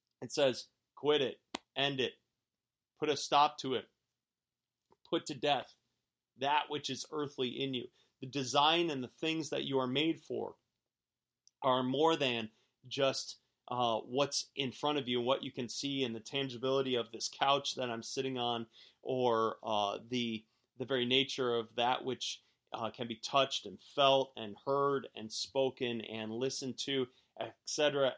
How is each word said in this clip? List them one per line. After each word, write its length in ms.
It 80
says, 340
"Quit 260
it, 180
end 240
it, 140
put 100
a 60
stop 440
to 160
it, 100
put 200
to 80
death 400
that 300
which 200
is 220
earthly 380
in 260
you." 120
The 40
design 640
and 140
the 40
things 440
that 140
you 120
are 80
made 360
for 340
are 180
more 340
than 320
just, 500
uh, 280
what's 580
in 160
front 280
of 80
you 100
and 80
what 160
you 100
can 160
see 360
and 100
the 60
tangibility 760
of 180
this 160
couch 460
that 160
I'm 140
sitting 340
on, 300
or, 600
uh, 340
the, 340
the 80
very 200
nature 500
of 200
that 300
which, 380
uh, 200
can 160
be 80
touched 500
and 160
felt 420
and 260
heard 520
and 160
spoken 720
and 300
listened 480
to, 280
et 160
cetera, 520